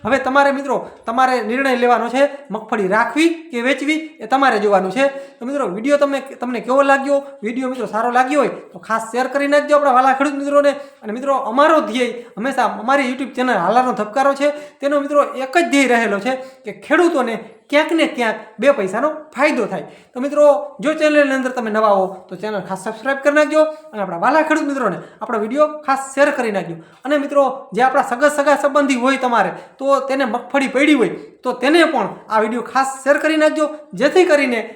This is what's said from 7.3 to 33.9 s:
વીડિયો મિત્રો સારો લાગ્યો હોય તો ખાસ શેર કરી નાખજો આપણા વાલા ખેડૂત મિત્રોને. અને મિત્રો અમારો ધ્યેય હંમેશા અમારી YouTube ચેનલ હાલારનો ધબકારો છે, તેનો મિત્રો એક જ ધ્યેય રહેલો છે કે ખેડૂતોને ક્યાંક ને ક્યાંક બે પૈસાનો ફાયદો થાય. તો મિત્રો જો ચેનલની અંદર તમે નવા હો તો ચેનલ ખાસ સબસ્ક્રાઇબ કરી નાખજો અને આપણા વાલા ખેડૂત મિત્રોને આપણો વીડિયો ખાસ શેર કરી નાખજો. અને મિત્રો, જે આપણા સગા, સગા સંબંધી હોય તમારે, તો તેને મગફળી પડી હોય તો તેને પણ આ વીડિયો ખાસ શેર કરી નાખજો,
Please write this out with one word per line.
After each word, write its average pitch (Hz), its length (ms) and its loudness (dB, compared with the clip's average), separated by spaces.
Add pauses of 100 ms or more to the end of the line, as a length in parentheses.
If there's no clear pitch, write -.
વીડિયો 247 260 -4
મિત્રો 247 160 -6
સારો 226 260 -2
લાગ્યો 262 280 2
હોય 226 100 0
તો - 300 -14
ખાસ 220 220 -4 (100)
શેર 247 160 -2
કરી 277 200 -2
નાખજો 285 280 2
આપણા 285 160 2
વાલા 254 220 4
ખેડૂત 277 200 0
મિત્રોને. 285 380 2
અને - 420 -12
મિત્રો 269 220 -2
અમારો 285 440 2
ધ્યેય 226 340 -2 (240)
હંમેશા 247 260 -2
અમારી 240 480 0
YouTube 262 200 -8
ચેનલ 254 220 -2
હાલારનો 220 380 2
ધબકારો 269 420 -2
છે, 285 180 0
તેનો 285 480 -4
મિત્રો 285 240 2
એક 262 340 -4
જ 339 120 2
ધ્યેય 277 180 4
રહેલો 226 320 2
છે 254 160 -2
કે - 360 -14
ખેડૂતોને 285 640 0 (340)
ક્યાંક 302 220 0
ને 320 160 2
ક્યાંક 226 280 -2 (240)
બે 269 120 4
પૈસાનો 220 380 -2
ફાયદો 262 560 -2
થાય. 180 160 -6 (320)
તો 247 60 -12
મિત્રો 294 600 2
જો 285 140 -2
ચેનલની 294 400 2
અંદર 254 300 -4
તમે 220 80 -4
નવા 220 160 2
હો 190 420 0
તો 185 60 -12
ચેનલ 208 240 -6
ખાસ 185 240 -8
સબસ્ક્રાઇબ 262 340 -4
કરી 285 160 2
નાખજો 302 300 4
અને 302 380 -6
આપણા 175 160 -4
વાલા 262 240 2
ખેડૂત 311 220 0
મિત્રોને 247 340 -2 (240)
આપણો 220 180 -4
વીડિયો 269 280 0
ખાસ 269 480 -4
શેર 277 160 4
કરી 233 200 -4
નાખજો. 170 240 -6 (300)
અને 294 120 0
મિત્રો, 277 560 0
જે 220 80 0
આપણા 262 200 2
સગા, 269 280 0
સગા 285 260 2
સંબંધી 277 400 0
હોય 254 220 0
તમારે, 233 320 0 (280)
તો 269 220 0
તેને 262 260 -2
મગફળી 240 420 -2
પડી 285 260 2
હોય 214 160 2 (340)
તો 247 100 -4
તેને 311 300 2
પણ 247 260 0 (200)
આ 214 100 2
વીડિયો 220 220 -2
ખાસ 262 420 -4
શેર 294 140 4
કરી 311 200 0
નાખજો, 302 320 2 (240)